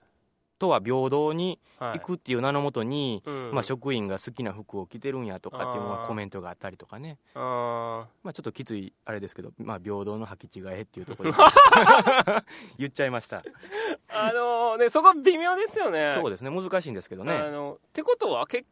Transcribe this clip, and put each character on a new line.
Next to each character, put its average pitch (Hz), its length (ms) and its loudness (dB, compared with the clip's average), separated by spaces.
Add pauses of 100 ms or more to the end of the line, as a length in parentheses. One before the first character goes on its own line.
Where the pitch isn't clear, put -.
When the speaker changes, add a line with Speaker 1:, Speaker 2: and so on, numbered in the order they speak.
(600)
Speaker 1:
と 190 100 0
は 120 140 4
平 131 280 2
等 151 220 0
に 170 260 -4 (200)
行 123 200 -6
く - 160 -8
っ - 20 -8
て - 140 -8
い 123 40 0
う 117 60 0
名 135 100 0
の 143 100 0
も 143 100 -2
と 117 100 -4
に、 127 440 -4
Speaker 2:
は 147 60 -10
い。 143 40 -8
う - 20 -8 (140)
ん。 - 20 -10
Speaker 1:
ま 131 60 -2
あ、 113 40 -2
職 131 300 -4
員 107 140 -2
が 95 100 -4
好 - 140 -10
き 127 120 -10
な 101 100 -6
服 101 260 -12
を 92 80 -10
着 120 120 -16
て 135 120 -8
る 131 80 -6
ん 120 80 -8
や 92 120 -10
と - 120 -14
か 127 180 -8
っ - 20 -4
て 123 60 -4
い 120 40 -6
う - 20 -6
の 120 60 -8
が 117 120 -8
Speaker 2:
あ 117 40 -8
ー。 - 20 -8
Speaker 1:
コ 117 80 -6
メ 104 100 -6
ン 95 60 -12
ト 98 100 -10
が 87 80 -12
あ 87 40 -12
っ - 20 -18
た - 120 -12
り 92 100 -14
と - 100 -20
か 101 100 -18
ね。 147 220 -16 (160)
Speaker 2:
あ 131 40 -12
ー。 117 680 -4 (180)
Speaker 1:
ま 190 80 -10
あ、 - 20 -10
ち - 60 -16
ょ - 20 -14
っ - 20 -14
と 113 80 -8
き - 140 -12
つ 110 100 -8
い 98 160 -8 (140)
あ - 60 -10
れ 107 80 -8
で 98 80 -10
す - 80 -16
け - 80 -16
ど、 - 160 -16
ま 110 160 -8
あ、 92 40 -10
平 101 240 -6
等 104 140 -6
の 110 80 -10
履 95 220 -18
き - 120 -18
違 92 100 -14
え 92 120 -10
っ 101 40 -12
て - 140 -18
い 92 40 -12
う - 20 -16
と - 100 -12
こ - 80 -12
ろ - 80 0
で - 60 -4
Speaker 2:
<laughs> 440 800 10
Speaker 1:
<laughs> - 600 -2
言 139 80 -6
っ - 40 -6
ち 147 120 -2
ゃ - 20 0
い 127 60 -2
ま 120 100 -4
し - 60 -16
た。 92 160 -10 (680)
Speaker 2:
あ 220 240 -2
の 240 420 0
ー、 - 20 -6
ね、 240 120 4
そ 311 140 2
こ 370 100 10
微 320 240 4
妙 349 180 0
で 415 120 -2
す 427 100 -6
よ 330 140 0
ね。 151 240 0
Speaker 1:
そ 127 100 0
う 117 60 0
で 92 60 -8
す - 60 -14
ね。 135 60 -6
難 185 320 -4
し 165 60 -10
い 127 40 -8
ん 104 40 -8
で 92 80 -8
す - 60 -20
け - 60 -12
ど 92 80 -12
ね。 165 120 -2
Speaker 2:
あ 151 160 -4
の、 147 240 -8
っ - 180 -20
て 311 80 -6
こ 480 140 2
と 415 160 -2
は 127 160 -2
結 - 240 -6